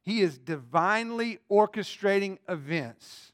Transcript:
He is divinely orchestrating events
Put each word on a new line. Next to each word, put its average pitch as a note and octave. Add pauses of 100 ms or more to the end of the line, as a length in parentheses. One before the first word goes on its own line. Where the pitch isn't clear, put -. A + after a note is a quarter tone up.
He A3
is D#3+
divinely F#3 (100)
orchestrating G3+ (100)
events D3